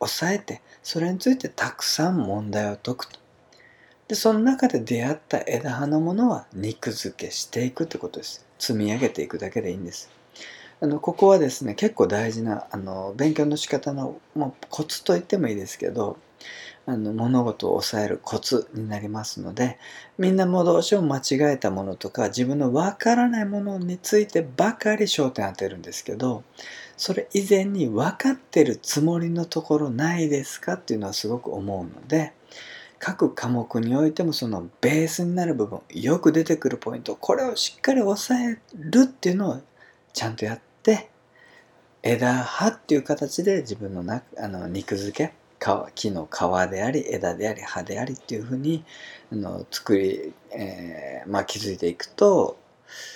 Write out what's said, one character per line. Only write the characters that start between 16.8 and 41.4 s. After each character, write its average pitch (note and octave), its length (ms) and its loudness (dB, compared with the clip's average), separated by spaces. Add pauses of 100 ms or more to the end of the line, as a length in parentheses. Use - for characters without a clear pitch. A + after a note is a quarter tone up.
あ B2 140 -2
の、 G#2+ 160 -2
物 A#2+ 300 4
事 G#2 240 -2
を - 20 4
抑 G2+ 320 0
え G#2 60 0
る - 140 -2
コ - 160 -4
ツ - 360 0
に A2 120 -6
な G#2 120 -6
り G#2 100 -8
ま G#2+ 160 -6
す - 160 -10
の F#2 140 -10
で、 A#2+ 240 -2 (400)
み F#3 120 4
ん F#3+ 60 4
な F#3 80 6
も F3+ 160 4
う E3+ 60 6
ど E3+ 100 6
う E3+ 60 4
し - 80 0
て G3+ 80 6
も D3+ 160 2
間 C3 60 -2
違 C#3+ 340 4
え - 20 -4
た A2 140 0
も F#2+ 140 -2
の F#2+ 120 -6
と G2 140 -10
か、 A#2 160 0
自 A2+ 180 0
分 C#3+ 140 0
の B2+ 160 2
わ F3+ 180 2
か A#3 220 4
ら A#3+ 160 4
な A3+ 100 0
い G#3 60 0
も G3+ 160 -2
の G3 160 -4
に F3+ 180 -4
つ G#3+ 240 4
い G#3 60 2
て E3 160 0
ば E3+ 320 2
か G#3+ 220 0
り G#3+ 100 2
焦 C#3 240 2
点 G2 180 -4
当 F#2+ 80 -10
て F#2+ 100 -4
る F#2+ 120 -4
ん E2 40 -12
で F2 80 -14
す - 140 -10
け G#2 120 -6
ど、 B2 280 -2 (540)
そ - 160 -2
れ - 180 -4
以 G3 160 0
前 G3 180 6
に F#3+ 220 0
分 B2+ 340 0
か C4+ 100 2
っ C4 40 -2
て - 260 4
る B2 140 4
つ - 240 -2
も E3+ 180 4
り E3+ 120 -2
の E3+ 160 -2
と D#3+ 160 -4
こ D3+ 160 2
ろ D3 100 0
な D3+ 300 0
い D#3 100 2
で C#3 160 0
す - 160 -12
か F3 140 -2
っ F3+ 80 -10
て - 100 -4
い A2 60 0
う - 20 -4
の G2 60 -4
は F#2+ 80 -8
す - 120 -4
ご A#2+ 120 -2
く - 160 -8
思 G2 260 -4
う F2 40 -8
の E2+ 220 -16
で、 D#3+ 280 0 (640)
各 - 360 0
科 - 140 -6
目 A#2+ 320 0
に A#2 160 0
お D#3 100 4
い D#3 60 2
て F3+ 100 -2
も E3 100 0
そ B2+ 160 -4
の F2+ 200 -4 (120)
ベ B2 100 4
ー D#3 180 2
ス F3 160 -2
に F3 100 0
な F3+ 120 0
る D#3 80 2
部 G#2+ 120 0
分、 - 140 -8 (100)
よ C3 300 0
く D#3 120 6
出 D#3+ 120 4
て D#3+ 140 2
く C3 100 0
る B2 80 -2
ポ A#2+ 180 -6
イ B2 40 -6
ン A#2+ 40 -12
ト、 - 140 -6
こ - 180 2
れ C4+ 100 0
を A#3 120 -2
し - 220 -4
っ - 20 -20
か C4+ 140 2
り B3+ 80 4
押 G3+ 140 2
さ B3 280 0
え A#3 160 -4 (140)
る E3+ 300 6
っ - 20 0
て - 240 0
い - 20 2
う F3+ 40 2
の G3 160 0
を C3+ 80 -6 (520)
ち - 100 -4
ゃ A2+ 60 -2
ん A2+ 80 -6
と G#2+ 80 -4
や A2 120 -2
っ - 40 -14 (220)
て、 A3 260 4 (920)